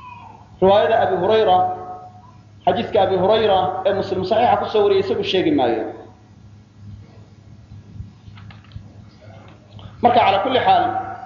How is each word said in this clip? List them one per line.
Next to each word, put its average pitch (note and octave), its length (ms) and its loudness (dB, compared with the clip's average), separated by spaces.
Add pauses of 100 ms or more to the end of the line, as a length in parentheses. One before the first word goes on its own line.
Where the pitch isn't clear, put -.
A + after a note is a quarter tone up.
(580)
riwaayada G#3+ 440 4
Abu - 160 0
Hurayra, G3+ 400 2 (1080)
xadiiska F#3+ 380 0
Abu F#3 160 0
Hurayra G#3 420 2 (240)
ee G3+ 100 2
Muslim F#3+ 320 -4
saxiixa G#3+ 320 2
ku - 100 -2
soo G#3 160 2
wariyey, G3 200 2
isagu G3+ 200 -2
sheegi E3 280 0
maayo. A#2 320 0 (4000)
Marka, A#3+ 220 2
calaa G3 240 2
kulli C4 160 0
xaal, F#3 240 4 (420)